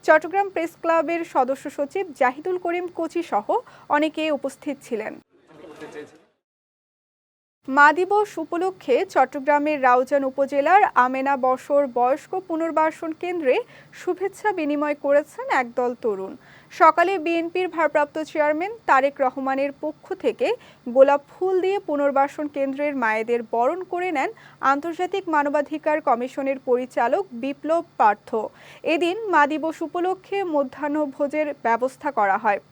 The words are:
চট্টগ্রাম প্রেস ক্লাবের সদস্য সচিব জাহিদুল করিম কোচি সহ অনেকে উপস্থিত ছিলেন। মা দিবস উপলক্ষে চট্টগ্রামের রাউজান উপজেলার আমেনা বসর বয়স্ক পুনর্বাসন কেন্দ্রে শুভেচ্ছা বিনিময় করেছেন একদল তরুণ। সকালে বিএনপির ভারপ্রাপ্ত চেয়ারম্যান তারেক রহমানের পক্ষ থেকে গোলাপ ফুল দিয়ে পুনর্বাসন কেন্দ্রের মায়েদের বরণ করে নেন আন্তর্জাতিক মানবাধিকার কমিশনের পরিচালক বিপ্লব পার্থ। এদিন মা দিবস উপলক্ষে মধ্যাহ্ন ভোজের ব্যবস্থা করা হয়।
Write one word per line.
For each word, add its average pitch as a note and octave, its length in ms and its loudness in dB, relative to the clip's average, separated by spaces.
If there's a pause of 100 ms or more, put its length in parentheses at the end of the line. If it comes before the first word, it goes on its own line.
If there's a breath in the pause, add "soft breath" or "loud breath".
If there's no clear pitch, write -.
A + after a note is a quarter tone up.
চট্টগ্রাম F4 460 2
প্রেস E4 180 -4 (100)
ক্লাবের E4 400 0 (120)
সদস্য C4 320 -2 (120)
সচিব E4+ 280 -4 (140)
জাহিদুল D4+ 460 -2
করিম F4 200 -4 (120)
কোচি E4 240 -6 (100)
সহ G#3 160 -2 (480 loud breath)
অনেকে D#4 280 0 (140)
উপস্থিত C#4 380 -8 (120)
ছিলেন। G#3+ 260 -8 (2500)
মা C#4+ 200 6 (100)
দিবস G4+ 320 2 (140)
উপলক্ষে F4 520 -2 (180)
চট্টগ্রামের D4 640 2 (100)
রাউজান C4 440 2
উপজেলার C#4+ 500 4 (240)
আমেনা C4+ 300 0 (100)
বসর C4 360 2 (160)
বয়স্ক B3+ 340 0 (160)
পুনর্বাসন D#4+ 640 -2 (100)
কেন্দ্রে E4 340 0 (440 loud breath)
শুভেচ্ছা F#4 580 -4
বিনিময় D4 480 -2
করেছেন D4 400 0 (160)
একদল B3 300 -2 (120)
তরুণ। G3 300 -4 (400 loud breath)
সকালে E4+ 400 4 (120)
বিএনপির E4+ 500 -2
ভারপ্রাপ্ত D4+ 400 0 (160)
চেয়ারম্যান D#4 420 0 (160)
তারেক C#4 260 4 (100)
রহমানের C4+ 460 -2 (120)
পক্ষ - 220 -8 (180)
থেকে B3+ 240 0 (400 loud breath)
গোলাপ C4+ 340 6 (100)
ফুল F#4 240 -2 (100)
দিয়ে F#4+ 120 0 (100)
পুনর্বাসন C#4+ 580 0 (100)
কেন্দ্রের C#4 380 -4 (100)
মায়েদের A3+ 380 -2 (120)
বরণ B3+ 260 0 (120)
করে F4+ 260 -4
নেন D4 120 -2 (420 loud breath)
আন্তর্জাতিক E4+ 520 -4 (120)
মানবাধিকার D4 640 0 (100)
কমিশনের C4+ 500 -2 (100)
পরিচালক B3+ 560 0 (180)
বিপ্লব D4 420 -2 (160)
পার্থ। G#3+ 300 2 (640 loud breath)
এদিন E4+ 240 0 (160)
মা D4 180 6
দিবস D#4 260 -4 (100)
উপলক্ষে F#4 500 -4 (160)
মধ্যাহ্ন C#4+ 440 -2 (180)
ভোজের D4 320 -2 (180)
ব্যবস্থা A#3+ 440 -2 (100)
করা G3 240 2
হয়। G3+ 180 0 (100)